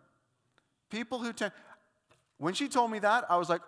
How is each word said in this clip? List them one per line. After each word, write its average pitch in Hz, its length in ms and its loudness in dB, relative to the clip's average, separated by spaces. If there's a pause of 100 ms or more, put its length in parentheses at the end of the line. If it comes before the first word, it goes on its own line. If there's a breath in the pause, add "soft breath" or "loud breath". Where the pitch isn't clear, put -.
(920)
People 233 300 -6
who 233 120 -6
tend, 208 200 -4 (840 loud breath)
when 165 160 -2
she 285 140 -2
told 240 220 2
me 220 80 -4
that, 208 320 2
I 175 60 4
was 175 120 0
like, 170 200 0